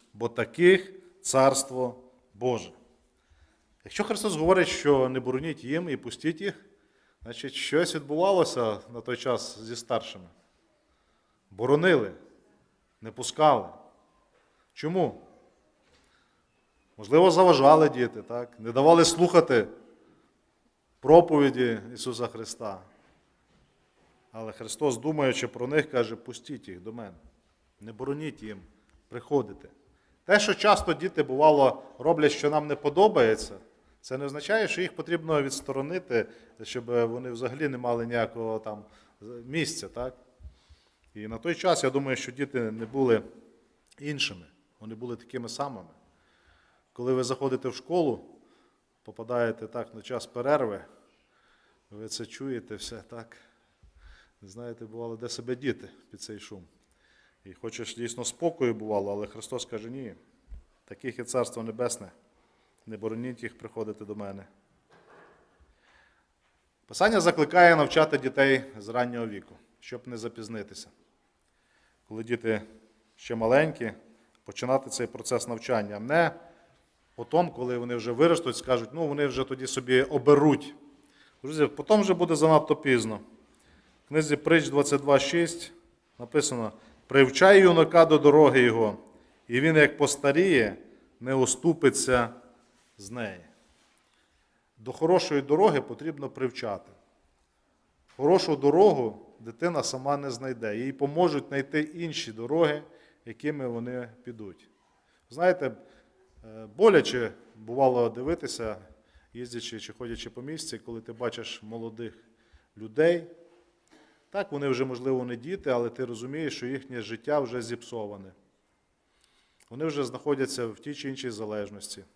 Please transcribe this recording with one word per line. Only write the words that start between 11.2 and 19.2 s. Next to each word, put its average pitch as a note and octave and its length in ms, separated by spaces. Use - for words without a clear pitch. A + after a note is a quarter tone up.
Боронили, B2+ 640
не A2 100
пускали. B2+ 580
Чому? D#3+ 480
Можливо, D3 340
заважали D#3 580
діти, A#2+ 340
так? A#2+ 380
Не A2+ 120
давали D#3+ 320
слухати D#3+ 600